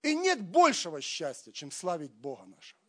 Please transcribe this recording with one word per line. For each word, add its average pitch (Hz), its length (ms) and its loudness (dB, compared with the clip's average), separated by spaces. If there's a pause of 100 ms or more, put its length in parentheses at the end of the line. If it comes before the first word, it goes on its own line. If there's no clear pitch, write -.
И 302 120 2
нет 339 280 2
большего 190 580 4
счастья, 127 520 -8
чем 143 180 -12
славить 160 420 -6
Бога 113 320 -12
нашего. - 440 -20